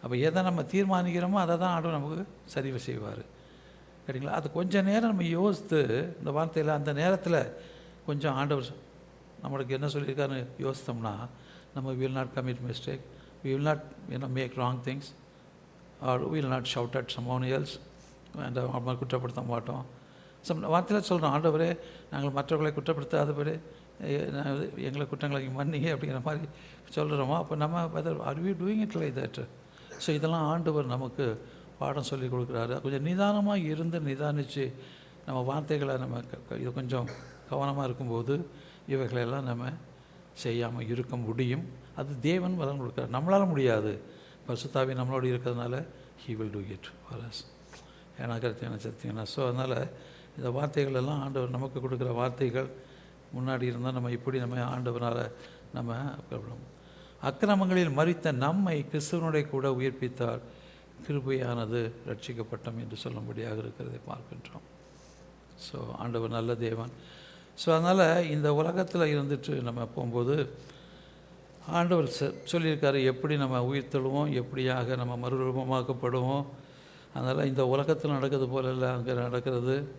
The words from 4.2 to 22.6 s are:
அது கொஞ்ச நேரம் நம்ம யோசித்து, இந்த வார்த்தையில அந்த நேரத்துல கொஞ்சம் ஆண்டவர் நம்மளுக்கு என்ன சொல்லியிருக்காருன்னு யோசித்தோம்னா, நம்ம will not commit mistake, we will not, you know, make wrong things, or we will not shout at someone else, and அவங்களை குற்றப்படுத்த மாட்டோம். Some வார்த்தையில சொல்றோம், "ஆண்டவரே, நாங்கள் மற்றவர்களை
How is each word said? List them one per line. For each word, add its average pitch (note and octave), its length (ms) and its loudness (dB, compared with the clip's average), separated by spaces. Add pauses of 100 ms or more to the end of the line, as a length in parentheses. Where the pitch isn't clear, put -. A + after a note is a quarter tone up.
அது D3+ 260 -2
கொஞ்ச F#3 300 4
நேரம் G#3+ 260 4
நம்ம F#3+ 160 2
யோசித்து, E3 1000 2
இந்த C#3+ 80 -2
வார்த்தையில D#3 360 2
அந்த D3 260 2
நேரத்துல E3+ 580 4 (540)
கொஞ்சம் D3 280 0
ஆண்டவர் C#3 320 2 (760)
நம்மளுக்கு C3+ 260 -2
என்ன C3+ 180 0
சொல்லியிருக்காருன்னு C#3 580 0 (140)
யோசித்தோம்னா, A#2 540 -2 (600)
நம்ம C3 180 -4
will C3 340 0
not - 100 -10
commit B2+ 200 -2 (120)
mistake, - 320 -6 (440)
we C#3 40 -4
will C3+ 180 0
not, D3+ 140 4 (300)
you - 60 -6
know, C3 200 -4
make B2+ 240 -2
wrong B2+ 260 2
things, C3+ 160 -4 (1040)
or B2+ 140 4
we D#3 220 0
will C3 100 2
not B2+ 140 0 (100)
shout A#2+ 180 0
at C3 140 0 (120)
someone B2+ 220 0
else, C3 380 0 (600)
and B2+ 200 -2
அவங்களை B2+ 440 -2
குற்றப்படுத்த B2 420 -2
மாட்டோம். A#2+ 400 -2 (640)
Some F3 40 0
வார்த்தையில F3 580 2
சொல்றோம், D#3 280 4
"ஆண்டவரே, E3 400 4 (340)
நாங்கள் C#3 180 0
மற்றவர்களை D3+ 460 2